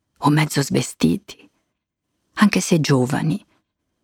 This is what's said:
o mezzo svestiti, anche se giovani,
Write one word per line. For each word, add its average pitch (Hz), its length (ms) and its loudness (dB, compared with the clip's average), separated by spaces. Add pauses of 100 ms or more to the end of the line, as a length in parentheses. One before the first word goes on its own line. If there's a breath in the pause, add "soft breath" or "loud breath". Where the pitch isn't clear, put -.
(240)
o 147 60 4
mezzo 151 320 0
svestiti, - 880 -4 (840)
anche 202 260 2
se 175 200 0
giovani, 139 640 0 (600)